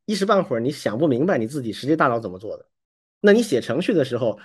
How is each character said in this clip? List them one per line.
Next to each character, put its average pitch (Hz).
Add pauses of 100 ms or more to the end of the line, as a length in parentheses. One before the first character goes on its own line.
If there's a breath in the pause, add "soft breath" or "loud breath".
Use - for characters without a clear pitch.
一 214
时 190
半 196
会 -
儿 113
你 123
想 123
不 160
明 131
白 185
你 113
自 143
己 110
实 123
际 156
大 156
脑 117
怎 113
么 92
做 95
的。 - (560)
那 202
你 226
写 127
程 135
序 233
的 151
时 120
候， 113